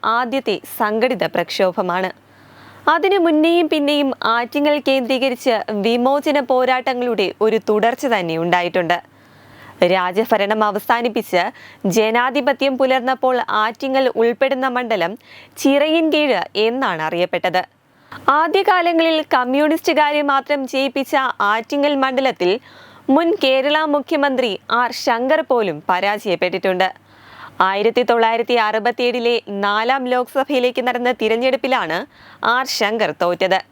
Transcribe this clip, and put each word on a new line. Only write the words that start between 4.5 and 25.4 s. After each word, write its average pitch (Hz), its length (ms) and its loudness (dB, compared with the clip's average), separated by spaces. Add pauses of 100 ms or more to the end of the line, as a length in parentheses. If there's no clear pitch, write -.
കേന്ദ്രീകരിച്ച് 247 680 0 (300)
വിമോചന 269 520 2 (120)
പോരാട്ടങ്ങളുടെ 247 760 0 (200)
ഒരു 220 120 2 (120)
തുടർച്ച 233 340 0 (100)
തന്നെ 165 300 -2
ഉണ്ടായിട്ടുണ്ട്. 175 520 0 (960)
രാജഭരണം 202 760 0
അവസാനിപ്പിച്ച് 214 760 -2 (540)
ജനാധിപത്യം 247 840 0
പുലർന്നപ്പോൾ 262 560 0 (260)
ആറ്റിങ്ങൽ 262 440 -2 (160)
ഉൾപ്പെടുന്ന 262 540 0
മണ്ഡലം 214 380 -2 (480)
ചിറയിൻകീഴ് 302 800 2 (240)
എന്നാണ് 226 420 -2
അറിയപ്പെട്ടത്. 180 520 0 (800)
ആദ്യകാലങ്ങളിൽ 339 800 2 (160)
കമ്മ്യൂണിസ്റ്റുകാരെ 294 960 2
മാത്രം 269 320 0 (120)
ജയിപ്പിച്ച 269 420 -2 (360)
ആറ്റിങ്ങൽ 285 520 0
മണ്ഡലത്തിൽ 262 480 0 (640)
മുൻ 330 140 4 (140)
കേരള 277 400 2 (120)
മുഖ്യമന്ത്രി 277 560 0 (280)
ആർ 240 140 -2 (100)
ശങ്കർ 262 460 0